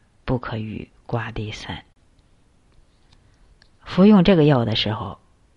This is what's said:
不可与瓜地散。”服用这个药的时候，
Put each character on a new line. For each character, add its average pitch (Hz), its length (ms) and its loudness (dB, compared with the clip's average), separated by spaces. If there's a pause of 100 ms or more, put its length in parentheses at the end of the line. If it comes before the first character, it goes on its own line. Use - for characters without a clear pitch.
(240)
不 131 140 -4
可 - 180 -10
与 107 340 -12 (160)
瓜 117 240 -6
地 107 220 -10
散。” - 320 -14 (2000)
服 185 220 2
用 208 180 8
这 202 100 4
个 156 100 4
药 135 200 2
的 110 100 -2
时 104 180 -4
候， 98 260 -10 (380)